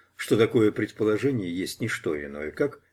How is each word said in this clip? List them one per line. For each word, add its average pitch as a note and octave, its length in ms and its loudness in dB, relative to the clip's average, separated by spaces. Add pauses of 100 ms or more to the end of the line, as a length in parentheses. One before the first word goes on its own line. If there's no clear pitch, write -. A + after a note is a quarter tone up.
(160)
что - 220 2
такое A2 320 6
предположение G#2+ 840 0
есть F2+ 260 -6
не A#2+ 80 -2
что D#2+ 300 -4
иное, D2 340 -8
как C#3+ 280 -4 (120)